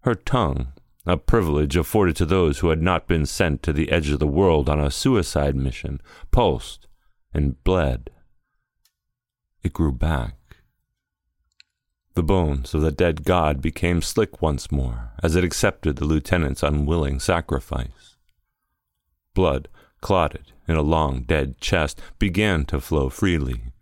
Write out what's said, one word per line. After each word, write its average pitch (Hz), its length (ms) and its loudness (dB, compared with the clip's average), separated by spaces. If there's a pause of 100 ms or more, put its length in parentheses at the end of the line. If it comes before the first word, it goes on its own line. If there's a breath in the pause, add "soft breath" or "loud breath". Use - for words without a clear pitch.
Her 123 140 2
tongue, 69 580 -2 (340)
a 85 120 0
privilege 76 580 2
afforded 90 400 2
to 95 80 2
those 82 360 2
who 87 80 2
had 80 120 2
not 87 260 0
been 78 200 0
sent 78 360 0
to 80 120 -2
the 76 180 0
edge 78 160 0
of 73 100 0
the 76 80 0
world 78 440 2
on 73 100 2
a 71 100 0
suicide 78 640 0
mission, 67 460 -6 (300 loud breath)
pulsed - 560 0 (480)
and 71 300 -2
bled. 76 460 0 (1500)
It - 120 -4
grew 78 180 0
back. 64 460 -2 (1800)
The 87 80 0
bones 78 520 0
of 76 60 2
the 76 120 0
dead 78 320 0
god 78 360 2
became 85 400 -2
slick - 400 -2
once 76 320 -2
more 58 400 -4 (100)
as 82 140 2
it 90 80 4
accepted 85 520 -2
the 76 100 -4
lieutenant's 78 560 0
unwilling 73 580 0
sacrifice. - 960 -4 (1160)
Blood, 73 340 2 (320 soft breath)
clotted - 520 -2 (160)
in 82 80 2
a 78 60 2
long 73 400 2
dead 67 380 -2
chest, - 400 -2 (180 loud breath)
began 92 480 2
to 71 140 -4
flow 69 280 -2
freely. 65 720 -2